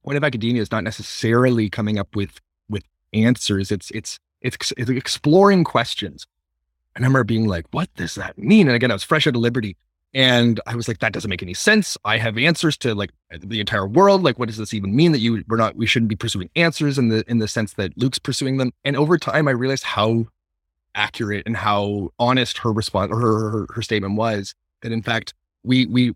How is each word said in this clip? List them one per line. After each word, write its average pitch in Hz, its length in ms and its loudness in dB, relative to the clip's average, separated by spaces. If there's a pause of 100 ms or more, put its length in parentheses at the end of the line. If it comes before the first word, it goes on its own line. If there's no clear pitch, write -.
point 143 140 -4
of 139 60 -2
academia 117 360 0
is 101 100 -4
not 110 140 -2
necessarily 113 840 2
coming 107 280 -4
up - 160 -8
with, 101 240 -6 (300)
with 104 140 -6 (320)
answers. 107 580 0
It's, 98 200 -8
it's, - 260 -12 (240)
it's, - 340 -6
it's 120 140 -4
exploring 170 720 4
questions. - 640 -4 (680)
I - 40 -14
remember 127 260 2
being 110 240 0
like, 85 220 -2
"What 165 240 -4
does - 220 -8
that - 200 -10
mean?" 185 300 6
And 123 100 4
again, 120 140 2
I 107 40 2
was 95 80 -6
fresh 156 240 2
out 135 80 2
of 120 60 0
Liberty, 117 380 -2 (340)
and 123 540 4
I 117 100 -6
was 117 120 -6
like, 113 100 -4
"That 110 160 -2
doesn't 113 160 -6
make 92 120 -6
any 90 120 -10
sense. 220 500 2
I 107 140 0
have 110 180 -4
answers 156 420 0
to, 117 160 -2
like, 101 180 -6 (180)
the 95 300 -8
entire 101 260 -2
world. 190 360 4
Like, 139 160 2
what 120 100 -2
does 110 100 -10
this 110 160 -6
even 98 200 -2
mean 160 180 6
that 139 80 2
you, 113 280 0
we're 113 80 0
not, 113 180 0
we 113 120 -2
shouldn't 117 240 2
be 110 60 -2
pursuing 101 380 -6
answers 151 440 0
in 123 100 2
the, 110 180 0
in 120 120 0
the 110 100 0
sense 110 260 -4
that 95 220 -6
Luke's 127 220 -2
pursuing 135 400 -4
them?" 127 140 -2 (120)
And 139 100 -2
over 151 220 2
time, 147 320 0
I 135 40 2
realized 131 320 -2
how 113 420 0 (680)
accurate 101 520 -4
and 113 100 -4
how 101 600 -2
honest 123 400 0
her 117 120 -2
response 101 400 -2
or 110 80 -2
her, 110 320 0
her, 107 240 -6
her 117 60 -8
statement 104 360 -2
was, 107 380 -4 (280)
that 117 100 -6
in 113 80 -2
fact, 113 320 -4 (320)
we, 127 220 2
we 123 300 2